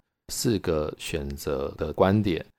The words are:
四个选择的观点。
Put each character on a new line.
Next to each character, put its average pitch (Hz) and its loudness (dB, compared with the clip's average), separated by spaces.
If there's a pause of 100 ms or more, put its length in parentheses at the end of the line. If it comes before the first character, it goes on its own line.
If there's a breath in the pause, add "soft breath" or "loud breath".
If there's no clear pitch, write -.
(320)
四 110 0
个 78 0
选 73 -6
择 71 -4
的 78 -4
观 98 4
点。 85 -2 (140)